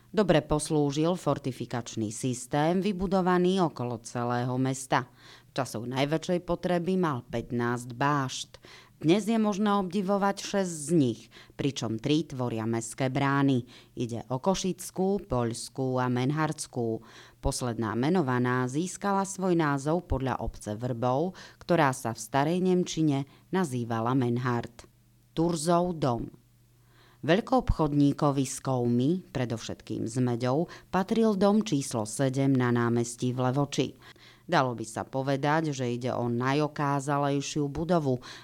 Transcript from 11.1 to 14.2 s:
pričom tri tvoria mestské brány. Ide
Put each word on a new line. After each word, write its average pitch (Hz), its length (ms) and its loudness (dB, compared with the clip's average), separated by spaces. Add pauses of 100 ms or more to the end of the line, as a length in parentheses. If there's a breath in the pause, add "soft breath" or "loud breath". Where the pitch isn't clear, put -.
pričom 127 400 -2
tri 151 320 0
tvoria 117 400 -4
mestské 117 400 -2
brány. 139 560 2 (320 loud breath)
Ide 117 360 -6